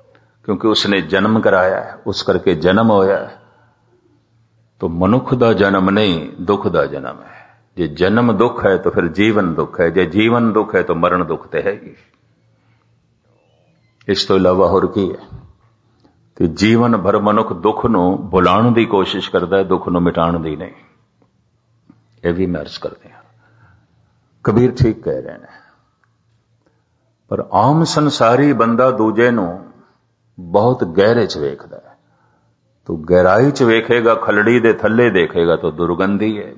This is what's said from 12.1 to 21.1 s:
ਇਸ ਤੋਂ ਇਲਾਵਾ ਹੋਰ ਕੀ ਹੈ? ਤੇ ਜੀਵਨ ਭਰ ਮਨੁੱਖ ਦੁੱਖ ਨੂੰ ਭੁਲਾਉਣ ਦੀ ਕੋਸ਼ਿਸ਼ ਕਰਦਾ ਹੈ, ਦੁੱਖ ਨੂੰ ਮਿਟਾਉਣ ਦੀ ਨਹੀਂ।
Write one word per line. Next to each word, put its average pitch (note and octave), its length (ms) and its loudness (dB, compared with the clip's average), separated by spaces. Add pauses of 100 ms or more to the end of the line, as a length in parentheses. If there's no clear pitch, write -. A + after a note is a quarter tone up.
ਇਸ G2 180 -2
ਤੋਂ G2 100 2
ਇਲਾਵਾ F2+ 320 4
ਹੋਰ F#2 200 2
ਕੀ F2+ 240 -2
ਹੈ? - 280 -16 (960)
ਤੇ F#2 120 0
ਜੀਵਨ A2+ 500 2
ਭਰ G2 200 0
ਮਨੁੱਖ G#2 360 0
ਦੁੱਖ G2+ 320 -2
ਨੂੰ F#2+ 440 0
ਭੁਲਾਉਣ F#2+ 440 2
ਦੀ A2+ 120 2
ਕੋਸ਼ਿਸ਼ F#2+ 460 -2
ਕਰਦਾ F2+ 260 -2
ਹੈ, F#2+ 60 2
ਦੁੱਖ F2+ 240 -2
ਨੂੰ F2 140 -2
ਮਿਟਾਉਣ E2+ 380 0
ਦੀ D#2 160 -8
ਨਹੀਂ। E2+ 160 -14 (1500)